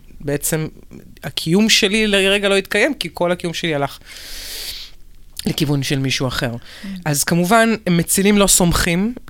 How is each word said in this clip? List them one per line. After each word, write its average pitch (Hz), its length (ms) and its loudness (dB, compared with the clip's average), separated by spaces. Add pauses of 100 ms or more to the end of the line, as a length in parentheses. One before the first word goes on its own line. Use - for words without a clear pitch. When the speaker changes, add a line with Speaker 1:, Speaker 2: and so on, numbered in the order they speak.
(220)
Speaker 1:
בעצם, 147 460 -4 (560)
הקיום 190 460 2
שלי 214 380 2
לרגע 196 420 2
לא 196 80 2
התקיים, 214 360 0
כי 170 200 -6
כל 175 180 0
הקיום 175 220 -4
שלי 165 220 -4
הלך 139 240 -4 (1500)
לכיוון 143 380 0
של 139 160 -2
מישהו 135 280 -2
אחר. 123 260 0
Speaker 2:
Hmm. - 340 -14 (180)
Speaker 1:
אז 147 180 0
כמובן, 214 520 4 (120)
הם 175 100 4
מצילים 190 400 2
לא 196 100 6
סומכים, 185 680 2 (160)